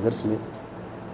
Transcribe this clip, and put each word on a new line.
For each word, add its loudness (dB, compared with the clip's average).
درس 4
میں 4